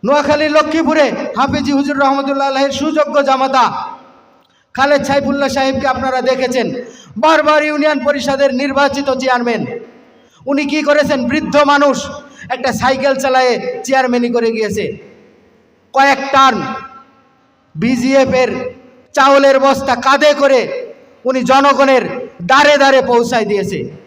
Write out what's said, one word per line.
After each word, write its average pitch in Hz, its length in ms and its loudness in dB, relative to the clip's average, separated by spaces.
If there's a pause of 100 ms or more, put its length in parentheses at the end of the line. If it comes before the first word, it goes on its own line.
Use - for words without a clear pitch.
নোয়াখালী 294 460 0
লক্ষ্মীপুরে 302 560 2 (320)
হাফিজি 277 340 -2
হুজুর 285 260 0
রহমতুল্লাহ 277 500 0
আলাইহির 277 240 -2
সুযোগ্য 302 440 -2 (100)
জামাতা 262 400 0 (1080)
খালেদ 277 280 2
সাইফুল্লাহ 277 460 -2
সাহেবকে 269 380 -2
আপনারা 262 340 -2
দেখেছেন, 254 460 -2 (500)
বারবার 302 460 2
ইউনিয়ন 302 400 0
পরিষদের 277 500 -2
নির্বাচিত 277 600 -2
চেয়ারম্যান। 240 500 -2 (840)
উনি 277 200 -2
কি 294 160 -4
করেছেন? 294 460 0
বৃদ্ধ 302 360 -2
মানুষ, 285 340 4 (520)
একটা 254 240 -4
সাইকেল 269 420 0
চালায়ে 262 380 2 (300)
চেয়ারম্যানই 247 460 0
করে 233 220 0
গিয়েছে। 214 340 -4 (1080)
কয়েক 269 260 2 (120)
টার্ম 269 280 4 (1160)
বিজিএফ 254 580 0
এর 254 180 0 (640)
চাউলের 277 460 4
বস্তা 269 360 0
কাঁধে 277 380 2
করে 277 260 2 (680)
উনি 262 180 -2
জনগণের 269 600 4 (380)
দ্বারে 285 360 4
দ্বারে 269 240 4
পৌঁছায় 240 440 0
দিয়েছে। 190 340 -4 (280)